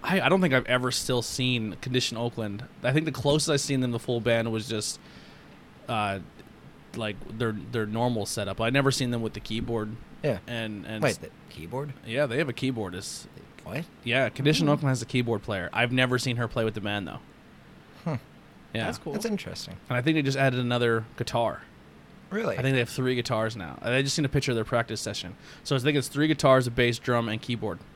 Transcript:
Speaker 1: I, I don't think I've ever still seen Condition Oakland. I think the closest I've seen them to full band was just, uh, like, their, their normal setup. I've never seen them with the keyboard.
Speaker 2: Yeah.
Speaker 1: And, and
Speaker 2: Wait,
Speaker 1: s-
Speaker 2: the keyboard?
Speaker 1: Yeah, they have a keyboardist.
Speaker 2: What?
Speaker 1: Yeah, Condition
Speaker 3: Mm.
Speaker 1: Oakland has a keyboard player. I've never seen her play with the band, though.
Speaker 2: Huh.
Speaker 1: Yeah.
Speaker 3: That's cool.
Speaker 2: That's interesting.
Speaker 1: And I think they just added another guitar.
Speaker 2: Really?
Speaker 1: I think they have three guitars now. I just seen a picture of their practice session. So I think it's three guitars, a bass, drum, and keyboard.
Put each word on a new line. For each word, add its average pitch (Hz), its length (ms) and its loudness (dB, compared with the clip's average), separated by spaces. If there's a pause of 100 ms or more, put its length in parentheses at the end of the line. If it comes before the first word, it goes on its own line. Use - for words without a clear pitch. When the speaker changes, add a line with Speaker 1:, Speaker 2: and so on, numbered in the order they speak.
Speaker 1:
I, 185 180 2
I 131 80 4
don't 185 120 6
think 147 120 4
I've 127 120 4
ever 123 260 2
still 123 300 0
seen 120 600 -2
Condition 127 360 0
Oakland. 113 460 -4 (200)
I 123 80 2
think 156 140 2
the 151 60 -2
closest 151 380 2
I've 143 120 2
seen 135 200 0
them 123 120 0
to 113 60 -2
full 120 220 0
band 117 300 2
was 110 160 -2
just, 110 320 -4 (880)
uh, 104 320 -2 (760)
like, 107 200 -4 (220)
their, 113 160 0 (180)
their 113 140 0
normal 113 400 0
setup. 98 360 -4
I've 113 120 2
never 135 180 6
seen 123 200 0
them 117 100 -2
with 110 120 -4
the - 60 -10
keyboard. 110 560 -4 (280)
Speaker 2:
Yeah. 123 240 0
Speaker 1:
And, 110 380 -6
and 110 180 -4
Speaker 2:
Wait, 131 80 4
Speaker 1:
s- - 60 -4
Speaker 2:
the - 120 -16 (200)
keyboard? 123 440 -8 (120)
Speaker 1:
Yeah, 131 200 2
they 120 120 0
have 151 120 0
a 117 40 -6
keyboardist. 104 720 -4 (360)
Speaker 2:
What? 90 220 -8 (180)
Speaker 1:
Yeah, 120 260 2
Condition 151 380 2
Speaker 3:
Mm. 143 40 6
Speaker 1:
Oakland 147 180 2
has 127 120 2
a 113 40 -6
keyboard 117 380 0
player. 92 300 -4
I've 120 180 2
never 127 280 4
seen 123 180 0
her 120 100 0
play 117 180 -2
with 110 80 0
the 104 80 -6
band, 101 260 -2
though. - 120 -10 (840)
Speaker 2:
Huh. 156 140 -2 (560)
Speaker 1:
Yeah. 113 120 -2
Speaker 3:
That's 226 120 -4
cool. 151 160 -10
Speaker 2:
That's 214 120 -2
interesting. 92 500 -6 (140)
Speaker 1:
And 123 80 0
I 123 40 2
think 160 140 2
they 156 60 4
just 135 160 0
added 131 220 4
another 120 460 2 (120)
guitar. 117 440 -2 (680)
Speaker 2:
Really? 190 280 -2
Speaker 1:
I 127 40 -2
think 135 120 2
they 131 60 4
have 117 100 0
three 127 260 0
guitars 113 400 0
now. 82 260 -10
I 127 200 2
just 139 140 -2
seen 151 100 2
a 127 40 0
picture 139 220 0
of 120 40 0
their 110 100 0
practice 117 340 0
session. - 360 -8 (280)
So 143 120 2
I 127 40 2
think 143 180 4
it's 127 100 0
three 147 200 2
guitars, 131 400 6
a 117 40 -2
bass, 120 260 4
drum, 117 320 0
and 110 120 -2
keyboard. 104 360 -4 (180)